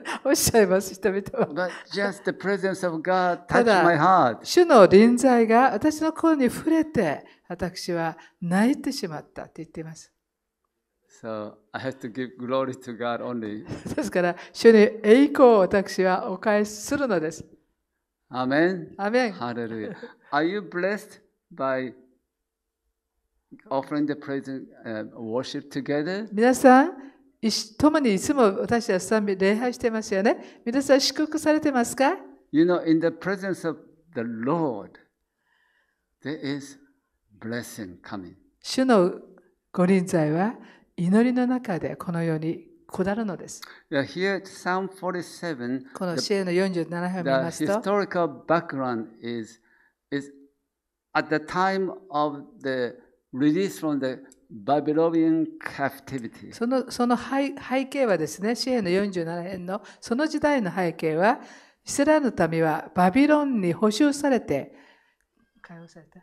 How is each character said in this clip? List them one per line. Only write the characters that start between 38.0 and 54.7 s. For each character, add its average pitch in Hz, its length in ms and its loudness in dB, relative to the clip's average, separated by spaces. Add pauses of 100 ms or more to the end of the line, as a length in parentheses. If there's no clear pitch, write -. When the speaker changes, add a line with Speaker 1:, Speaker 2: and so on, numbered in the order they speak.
Speaker 2:
coming. 92 320 -14 (280)
Speaker 1:
主 - 220 -2
の 208 380 4 (500)
ご 180 140 2
臨 185 200 4
在 160 280 0
は、 202 220 -2 (420)
祈 190 260 2
り 254 80 2
の 247 140 0
中 247 320 -4
で 151 180 -6
こ - 160 -10
の 170 120 -4
世 160 160 -2
に 160 260 -6 (220)
下 196 260 -4
る 226 100 -4
の 190 140 -8
で - 120 -16
す。 - 120 -16 (300)
Speaker 2:
Yeah, 143 120 0
here, 190 380 -4
Psalm 190 480 -6
forty-seven, 165 960 -8 (100)
Speaker 1:
こ 190 140 -6
の 170 100 -4
詩 131 160 -4
篇 196 100 -2
の 180 80 -4
四 185 220 0
十 165 160 -4
七 175 180 -6
編 185 140 -6
を - 20 -6
見 135 60 -2
ま 135 220 0
す - 80 -14
と、 156 60 0
Speaker 2:
the, 196 180 0
the 190 60 -4
historical 175 580 -2
background 135 600 -2 (120)
is, 117 400 -10 (480)
is 139 240 -8 (800)
at 156 160 -2
the 156 60 0 (100)
time 190 480 -2 (160)
of 143 340 -4 (200)
the 127 320 -4 (380)
released 151 460 0
from 151 200 -4
the 131 200 -6 (300)
Babylonian 156 960 0 (140)